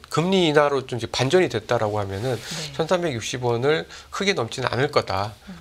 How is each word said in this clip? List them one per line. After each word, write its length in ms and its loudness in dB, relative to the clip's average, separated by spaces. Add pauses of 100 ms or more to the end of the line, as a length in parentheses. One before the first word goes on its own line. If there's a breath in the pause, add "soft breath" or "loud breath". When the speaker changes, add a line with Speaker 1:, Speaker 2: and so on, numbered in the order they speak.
Speaker 1:
금리 380 2
인하로 380 4
좀 140 -6
이제 80 -6
반전이 420 2
됐다라고 520 0
하면은 340 -4
Speaker 2:
네. 400 -8
Speaker 1:
천삼백육십 680 -2
원을 440 2 (240 loud breath)
크게 220 0
넘지는 380 -2
않을 200 0
거다. 420 0 (160)
Speaker 2:
음. 120 -14